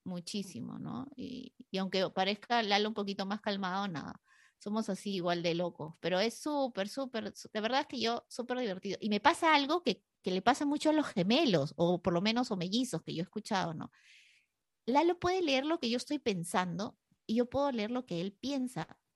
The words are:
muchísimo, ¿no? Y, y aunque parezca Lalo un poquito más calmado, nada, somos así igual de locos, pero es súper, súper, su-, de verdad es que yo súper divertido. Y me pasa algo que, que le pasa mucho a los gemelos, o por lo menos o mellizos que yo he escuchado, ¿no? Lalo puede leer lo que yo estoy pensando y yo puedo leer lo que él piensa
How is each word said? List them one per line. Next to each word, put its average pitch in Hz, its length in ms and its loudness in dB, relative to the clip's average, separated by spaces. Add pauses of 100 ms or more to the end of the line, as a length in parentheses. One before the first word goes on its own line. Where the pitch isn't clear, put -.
muchísimo, 185 760 -8
¿no? - 360 -10
Y, - 380 -14 (160)
y 190 80 -4
aunque 190 320 0
parezca 208 520 0
Lalo 208 260 2
un 220 60 -4
poquito 196 320 -4
más 208 160 -4
calmado, 196 460 -2
nada, 151 340 -8 (360)
somos 214 300 -2
así 196 260 -4
igual 175 280 0
de 170 120 2
locos, 170 460 -4
pero 180 200 2
es 233 200 0
súper, 262 480 -2
súper, 233 480 -6
su-, - 160 -16
de 220 80 -4
verdad 233 220 0
es 294 40 -10
que 254 140 -8
yo 226 280 0
súper 247 300 -6
divertido. 196 420 -4
Y 220 80 -4
me 208 120 2
pasa 330 340 6
algo 294 280 2
que, - 220 0 (180)
que 196 100 -2
le 185 100 0
pasa 285 240 4
mucho 294 240 2
a - 20 6
los 302 140 4
gemelos, 190 720 4
o 170 260 2
por 180 100 2
lo 170 80 2
menos 226 300 2
o 208 60 -2
mellizos 185 460 -2
que 143 120 -8
yo 156 60 -2
he 180 40 -4
escuchado, 185 500 -2
¿no? - 160 -10 (960)
Lalo 330 320 4
puede 359 240 0
leer 269 240 2
lo 320 120 0
que 233 120 -2
yo 240 60 2
estoy 294 220 -2
pensando 180 800 -2 (280)
y 220 100 0
yo 240 140 4
puedo 277 220 2
leer 214 180 -2
lo 254 160 -4
que 170 140 -4
él 196 120 -4
piensa 254 680 -6 (180)